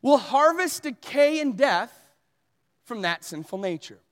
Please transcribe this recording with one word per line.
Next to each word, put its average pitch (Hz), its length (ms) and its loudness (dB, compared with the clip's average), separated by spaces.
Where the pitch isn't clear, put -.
will 277 160 4
harvest 311 640 0
decay 294 560 0
and 277 160 -2
death 214 540 -2
from 226 180 -10
that 170 220 -4
sinful 160 360 -10
nature. 165 400 -8